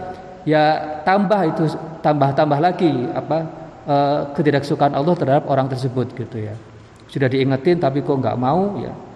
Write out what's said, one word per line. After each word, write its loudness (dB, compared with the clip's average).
ya 4
tambah 2
itu, 0
tambah-tambah 2
lagi 2
apa, -2
eh, 2
ketidaksukaan 2
Allah 2
terhadap 2
orang 2
tersebut -4
gitu -10
ya. -8
Sudah 0
diingetin 2
tapi 2
kok 0
nggak 0
mau 0
ya -8